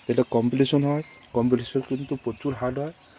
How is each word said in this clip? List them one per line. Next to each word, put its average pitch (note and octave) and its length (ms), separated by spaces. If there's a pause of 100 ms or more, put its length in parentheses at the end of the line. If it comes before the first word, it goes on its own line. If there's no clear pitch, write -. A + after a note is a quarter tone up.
যেটা A#2+ 220
কম্পিটিশন C3+ 540
হয়, D3 200 (300)
কম্পিটিশন B2 460
কিন্তু C3+ 360
প্রচুর C3 380
হার্ড B2+ 260
হয়, D#3 140 (240)